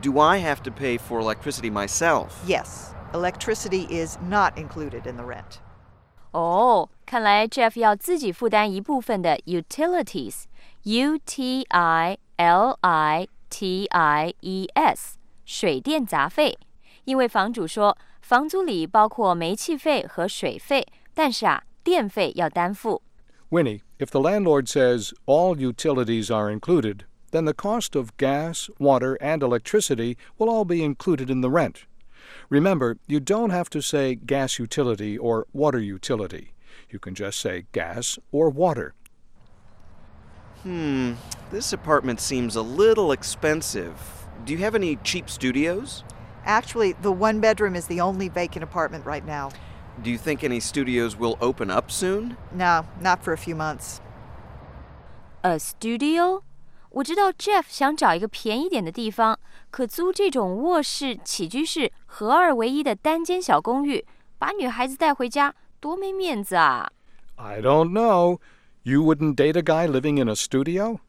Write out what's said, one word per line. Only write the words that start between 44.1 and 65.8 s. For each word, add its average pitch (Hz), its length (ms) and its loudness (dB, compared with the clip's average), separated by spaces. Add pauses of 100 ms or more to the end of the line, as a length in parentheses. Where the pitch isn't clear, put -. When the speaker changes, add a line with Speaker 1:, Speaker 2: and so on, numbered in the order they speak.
Speaker 1:
Do 131 80 -6
you 165 60 -4
have 214 160 -2
any 180 220 0
cheap - 320 -6
studios? 160 760 -2 (400)
Speaker 2:
Actually, 214 480 0
the 190 180 -2
one 214 300 2
bedroom 214 340 2
is 175 140 -6
the 175 120 -4
only 190 280 0
vacant 175 340 -4
apartment 160 420 -4
right 147 220 -6
now. 143 240 -8 (520)
Speaker 1:
Do 113 80 -4
you 120 80 -2
think 151 260 -4
any 123 160 0
studios 120 560 0
will 113 240 -2
open 123 300 0
up 98 200 0
soon? 208 460 -2 (160)
Speaker 2:
No, 175 340 2 (140)
not 180 240 2
for 170 80 -2
a 160 60 -2
few 165 180 -8
months. 156 440 -8 (1400)
Speaker 3:
A 170 160 2
studio? 320 840 0 (480)
我 277 140 -4
知 330 100 -4
道 392 180 4
Jeff 403 360 0
想 285 280 0
找 202 180 4
一 170 40 -2
个 208 80 -4
便 220 340 -4
宜 349 80 -2
点 254 160 -2
的 160 60 -6
地 220 200 -6
方， 220 280 0 (380)
可 254 100 -2
租 349 240 -2
这 381 200 2
种 202 320 -2
卧 330 200 2
室、 262 400 -4
起 - 240 -6
居 240 160 -4
室 320 300 -2 (140)
合 214 260 -2
二 339 180 6
为 233 160 2
一 277 160 0
的 262 120 0
单 330 280 0
间 359 200 -2
小 160 180 4
公 254 240 0
寓， 285 180 -2 (360)
把 - 140 -2
女 392 140 -4
孩 247 200 -2
子 262 100 -8
带 311 160 2
回 254 160 -2
家， 277 260 0 (260)